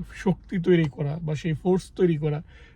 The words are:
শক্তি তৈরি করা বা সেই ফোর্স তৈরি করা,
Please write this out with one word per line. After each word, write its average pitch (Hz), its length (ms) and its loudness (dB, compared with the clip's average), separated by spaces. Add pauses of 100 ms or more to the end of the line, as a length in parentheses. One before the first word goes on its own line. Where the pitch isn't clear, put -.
(160)
শক্তি - 440 -2
তৈরি 170 320 4
করা 151 300 -4
বা 156 140 -4
সেই 160 180 -4
ফোর্স 185 420 -2
তৈরি 175 220 2
করা, 151 260 -4 (320)